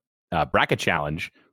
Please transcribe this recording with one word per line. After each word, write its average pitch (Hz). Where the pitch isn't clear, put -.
uh, 78
bracket 117
challenge, 78